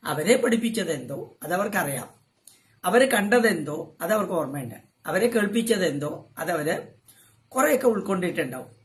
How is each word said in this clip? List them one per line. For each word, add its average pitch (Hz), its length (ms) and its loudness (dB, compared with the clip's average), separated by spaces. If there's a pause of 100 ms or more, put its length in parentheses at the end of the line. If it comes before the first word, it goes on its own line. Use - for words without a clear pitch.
അവരെ 156 340 2
പഠിപ്പിച്ചത് 226 540 0
എന്തോ 139 260 -6 (260)
അതവർക്കറിയാം, 175 640 -4 (760)
അവര് 226 260 6
കണ്ടതെന്തോ 202 680 2 (240)
അതവർക്ക് 190 380 0
ഓർമ്മയുണ്ട്, 135 400 -8 (260)
അവരെ 190 220 0
കേൾപ്പിച്ചതെന്തോ 202 840 0 (260)
അതവര് 165 380 -2 (760)
കുറെയൊക്കെ 269 360 2
ഉൾക്കൊണ്ടിട്ടുണ്ടാവും. 180 840 -2 (140)